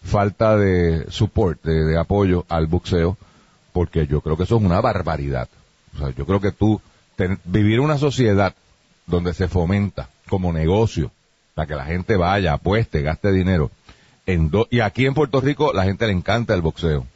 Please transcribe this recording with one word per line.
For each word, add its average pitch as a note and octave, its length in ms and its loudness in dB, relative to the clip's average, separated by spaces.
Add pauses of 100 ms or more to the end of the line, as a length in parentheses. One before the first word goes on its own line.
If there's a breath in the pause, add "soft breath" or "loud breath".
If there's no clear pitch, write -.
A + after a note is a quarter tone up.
falta G#2 540 2
de F2 540 2
support, F#2+ 520 -2
de, D#2+ 220 2
de D#2+ 120 2
apoyo F2+ 520 0
al D#2+ 180 0
boxeo, F2 500 0 (540 soft breath)
porque E2 340 0
yo C#2+ 140 -2
creo D#2 160 -2
que F2 80 -4
eso A2+ 140 0
es G#2+ 60 2
una F#2 180 2
barbaridad. D2 680 -2 (480)
O B1+ 40 -12
sea, C2+ 100 -4
yo C2 160 -8
creo G2 160 0
que G2 100 0
tú, G#2 300 0 (340 soft breath)
ten-, F#2 300 -2
vivir G#2 300 2
en B2 100 2
una D3+ 120 0
sociedad A2+ 560 2 (520)
donde F2 280 -2
se F#2 140 -2
fomenta F#2 600 -2 (180)
como F#2 240 -2
negocio, E2 600 0 (420)
para D2+ 140 -6
que D2 80 -8
la C2+ 100 -8
gente F2+ 320 -2
vaya, F2+ 360 0
apueste, F#2 480 -2
gaste D#2+ 300 -2
dinero, F#2 400 2 (540 soft breath)
en E2 240 0
do-, G2+ 220 0
y A#2+ 80 2
aquí A2+ 260 0
en C3+ 80 0
Puerto C#3 280 0
Rico C#3+ 300 0
la F#2+ 120 0
gente G2 240 0
le G#2 60 0
encanta G#2+ 420 -2
el F2+ 60 0
boxeo. D#2 440 -2 (100)